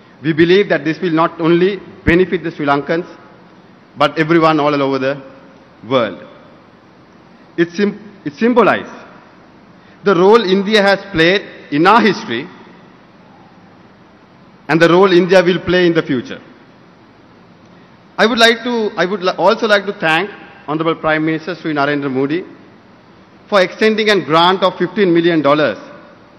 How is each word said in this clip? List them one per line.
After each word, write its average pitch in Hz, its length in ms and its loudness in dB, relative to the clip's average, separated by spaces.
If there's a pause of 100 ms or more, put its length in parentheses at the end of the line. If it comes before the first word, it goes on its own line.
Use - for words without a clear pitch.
(220)
We 147 120 -2
believe 175 360 2
that 160 140 -2
this 156 180 -4
will 180 120 -2
not 165 260 -2
only 175 380 0 (280)
benefit 175 380 0
the 160 80 -8
Sri 156 140 -8
Lankans, 147 420 -2 (880)
but 143 220 0
everyone 160 400 2
all 147 220 0
over 135 180 -2
the 135 240 -4 (640)
world. 107 320 -2 (1400)
It 170 140 -2
sym-, - 540 -6
it 147 80 -10
symbolizes 190 580 0 (1120)
the 196 120 2
role 208 280 4
India 196 380 0
has 196 180 2 (120)
played 170 300 2 (300)
in 151 160 2
our 220 140 6
history 156 460 -2 (2250)
and 156 140 0
the 170 80 6
role 185 220 4
India 180 320 4
will 175 160 0
play 180 280 0
in 170 60 2
the 156 80 0
future. 120 400 -6 (1800)
I 190 80 4
would 226 120 0
like 233 260 2
to, 233 340 -4
I 175 80 0
would 185 160 -4
li-, 180 160 -2
also 220 300 0
like 202 180 0
to 202 80 -6
thank 165 360 -2 (380)
Honorable 160 280 -2
Prime 156 300 -2
Minister 160 300 -6
Sri 160 180 -8
Narendra 143 380 -2
Modi 139 320 -4 (1080)
for 202 120 2
extending 214 480 0
a 190 140 0
grant 170 400 2
of 180 140 -2
fifteen 180 360 0
million 170 280 2
dollars 139 360 0 (600)